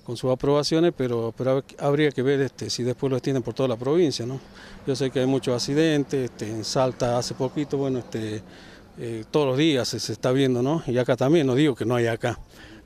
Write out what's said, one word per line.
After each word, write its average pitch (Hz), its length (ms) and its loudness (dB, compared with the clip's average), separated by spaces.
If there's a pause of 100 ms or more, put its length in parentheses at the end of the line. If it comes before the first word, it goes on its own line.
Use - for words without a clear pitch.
con 120 120 -8
sus 127 160 0
aprobaciones, 147 640 2
pero, 117 400 -2
pero 131 220 0
hab-, - 200 -8
habría 147 320 2
que 127 120 -4
ver, 139 180 2
este, 113 300 -4
si - 120 -4
después 127 260 -2
lo 131 80 0
extienden 131 280 -2
por 113 100 -6
toda 135 140 0
la 117 80 -2
provincia, 131 500 0
¿no? 131 140 -8 (440)
Yo 135 120 -2
sé 131 140 -2
que 131 100 -2
hay 127 60 2
muchos 131 280 0
accidentes, 139 760 0
este, 107 200 -8
en 110 140 -6
Salta 127 540 0
hace 120 160 -4
poquito, 139 440 -4
bueno, 131 220 -2
este, 107 420 -8 (560)
eh, 117 320 -8
todos 147 160 2
los 131 120 0
días 143 280 4
se, 117 140 -6
se - 120 -6
está 127 200 0
viendo, 131 280 4
¿no? 147 280 0
Y 120 100 0
acá 127 180 2
también, 139 300 4
no 127 80 2
digo 139 220 4
que 110 80 -4
no 120 100 0
hay 117 140 2
acá, 117 320 -2 (460)